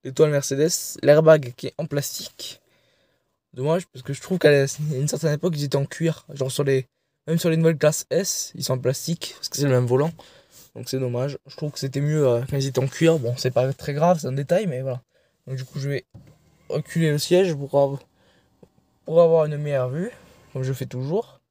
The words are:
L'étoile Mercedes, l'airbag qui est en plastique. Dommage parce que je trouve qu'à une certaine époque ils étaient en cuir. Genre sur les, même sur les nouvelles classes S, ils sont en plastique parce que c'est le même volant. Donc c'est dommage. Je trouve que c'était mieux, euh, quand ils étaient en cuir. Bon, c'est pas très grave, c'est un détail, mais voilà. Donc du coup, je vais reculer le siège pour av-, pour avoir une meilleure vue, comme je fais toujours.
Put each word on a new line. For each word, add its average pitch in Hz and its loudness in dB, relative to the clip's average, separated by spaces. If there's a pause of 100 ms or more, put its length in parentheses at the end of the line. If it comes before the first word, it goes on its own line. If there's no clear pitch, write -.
L'étoile 151 4
Mercedes, 143 -2
l'airbag 151 6
qui - -10
est - -10
en 160 -6
plastique. - -8 (960)
Dommage 156 -2
parce 127 -20
que 143 -8
je - -10
trouve 185 -4
qu'à - 6 (440)
une 139 -2
certaine 151 -2
époque 160 -2
ils 143 -4
étaient 139 -2
en 139 0
cuir. - -6
Genre 135 -4
sur 143 -4
les, 135 0 (400)
même 160 0
sur 170 0
les 160 2
nouvelles 160 4
classes 151 2
S, - -4
ils - -8
sont 131 -2
en 127 -6
plastique - -4
parce - -12
que - -8
c'est 143 0
le 139 2
même 123 4
volant. 139 2 (600)
Donc 113 -12
c'est 131 -4
dommage. 127 -4 (100)
Je - -20
trouve 147 -6
que - -12
c'était 139 -4
mieux, 147 2
euh, 120 2
quand 147 -4
ils 135 -2
étaient 131 0
en 135 0
cuir. 160 2
Bon, 120 -2
c'est 131 -2
pas 131 0
très - -8
grave, 165 2
c'est 139 -6
un 127 -4
détail, 170 0
mais 131 -4
voilà. 127 -6 (460)
Donc 131 -8
du 131 -10
coup, - -12
je 139 -6
vais 143 -6 (640)
reculer 156 0
le 147 2
siège 180 2
pour 139 -6
av-, 139 2 (1040)
pour 165 4
avoir 165 6
une 151 -2
meilleure 139 -2
vue, 175 -6 (420)
comme 131 -6
je 131 -4
fais 131 -6
toujours. 135 -8